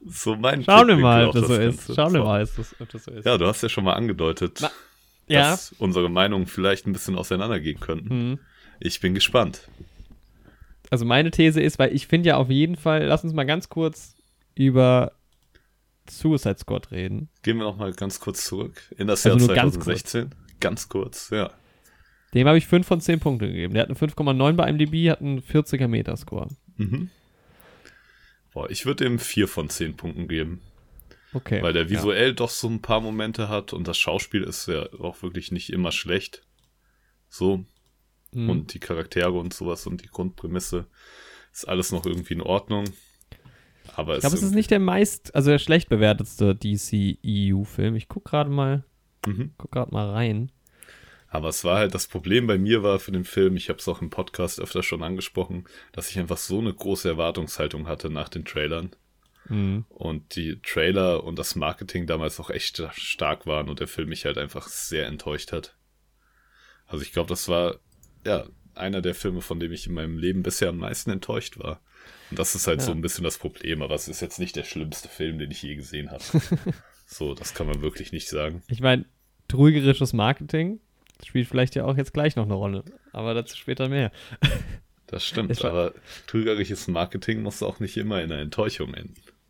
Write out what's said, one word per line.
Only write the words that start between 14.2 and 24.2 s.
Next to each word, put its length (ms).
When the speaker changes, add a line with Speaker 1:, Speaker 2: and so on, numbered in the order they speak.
Speaker 2:
über 580
Suicide 480
Squad 340
reden. 380
Speaker 1:
Gehen 160
wir 40
noch 140
mal 160
ganz 260
kurz 240
zurück 380
in 100
das 180
Speaker 2:
Also 120
Speaker 1:
Jahr 100
Speaker 2:
nur 80
ganz 200
kurz. 100
Speaker 1:
zweitausendsechzehn. 500
Ganz 300
kurz, 400
ja. 220
Speaker 2:
Dem 120
habe 120
ich 100
fünf 180
von 140
zehn 220
Punkte 260
gegeben. 260
Der 100
hat 40
eine 80
fünf 220
Komma 160